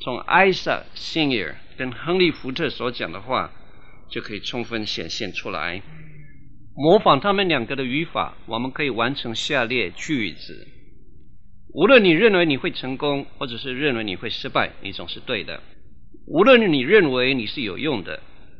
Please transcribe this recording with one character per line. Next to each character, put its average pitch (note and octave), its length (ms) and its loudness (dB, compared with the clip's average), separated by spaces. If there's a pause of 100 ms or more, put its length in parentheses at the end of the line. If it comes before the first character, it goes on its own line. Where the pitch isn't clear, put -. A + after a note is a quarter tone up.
从 B2+ 180 -4
Isaac F3+ 640 2 (120)
Singer B2 600 0 (220)
跟 B2+ 140 -6
亨 E3+ 260 -2
利· F3 160 6
福 C3 180 -8
特 C3+ 180 -2
所 A#2+ 220 -4
讲 G2+ 200 -6
的 F#2+ 100 -10
话， G#2+ 300 -2 (580)
就 A#2 120 -6
可 A2 120 -10
以 G2 60 -6
充 A#2 240 -6
分 A2 220 -4
显 E2+ 240 -6
现 - 240 -6
出 - 160 -8
来。 F2 320 -4 (960)
模 D#3+ 240 8
仿 D3+ 200 6
他 G3+ 140 2
们 G3 160 2
两 B2+ 160 2
个 C#3 100 -6
的 C3+ 80 -2
语 C#3 220 -2
法， - 400 -4
我 A2+ 140 -4
们 B2+ 120 -4
可 D#3 120 -4
以 C3+ 80 0
完 A#2 240 0
成 A#2 180 -6
下 B2+ 320 0
列 A2+ 240 0
句 G#2+ 420 -2
子： G#1+ 360 -12 (1080)
无 E3+ 140 4
论 A#3+ 180 10
你 F3 60 8
认 G3+ 220 6
为 F3 120 6
你 D3 100 2
会 B2+ 140 -2
成 C3 260 -6
功， C#3 300 0 (120)
或 C#3+ 100 -6
者 A#2 100 -8
是 B2+ 200 -8
认 C#3 180 2
为 A2+ 80 0
你 G2+ 120 -2
会 A#2 140 -6
失 - 180 -6
败， A#2+ 220 2 (120)
你 F#2+ 100 -8
总 F#2 180 -10
是 - 100 -10
对 G#2 240 -4
的。 D#2 160 -8 (680)
无 F3+ 160 6
论 A3+ 280 8
你 C#3 100 4
认 E3 300 6
为 B2+ 220 4
你 A2+ 140 -2
是 C#3+ 140 -6
有 F#2+ 160 -4
用 A2+ 260 -2
的， D#2+ 180 -10 (380)